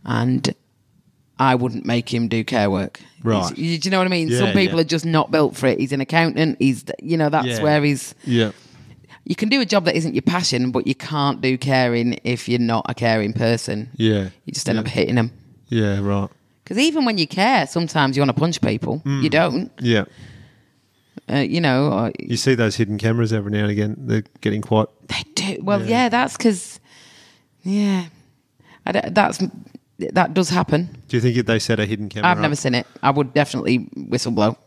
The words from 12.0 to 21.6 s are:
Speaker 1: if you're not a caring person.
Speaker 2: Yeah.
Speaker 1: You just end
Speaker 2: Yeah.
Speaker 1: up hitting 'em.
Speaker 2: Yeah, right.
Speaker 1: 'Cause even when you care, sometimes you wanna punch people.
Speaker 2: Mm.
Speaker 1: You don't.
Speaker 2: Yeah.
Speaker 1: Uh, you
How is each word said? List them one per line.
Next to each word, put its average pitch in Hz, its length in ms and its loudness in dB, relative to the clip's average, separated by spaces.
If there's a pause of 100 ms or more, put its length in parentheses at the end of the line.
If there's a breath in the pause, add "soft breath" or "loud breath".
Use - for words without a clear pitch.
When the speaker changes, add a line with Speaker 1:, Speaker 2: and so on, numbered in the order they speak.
Speaker 1:
if 120 240 -4
you're 120 100 2
not 117 300 0
a 120 60 -4
caring 110 380 2
person. 113 640 -2
Speaker 2:
Yeah. 104 340 2 (140)
Speaker 1:
You - 80 -12
just - 160 -6
end 101 80 0
Speaker 2:
Yeah. 110 40 0
Speaker 1:
up 110 80 -4
hitting 120 280 0
'em. 117 140 0 (380)
Speaker 2:
Yeah, 104 320 0
right. 101 280 -2 (360)
Speaker 1:
'Cause 185 140 -6
even 302 260 2
when 220 140 -2
you 160 100 0
care, 196 400 2
sometimes 151 480 0
you 139 40 0
wanna 139 140 2
punch 160 260 -2
people. 113 440 -2
Speaker 2:
Mm. 139 180 -2
Speaker 1:
You 156 80 2
don't. 165 400 0 (100)
Speaker 2:
Yeah. 117 240 2 (1300 loud breath)
Speaker 1:
Uh, 135 60 0
you 143 220 0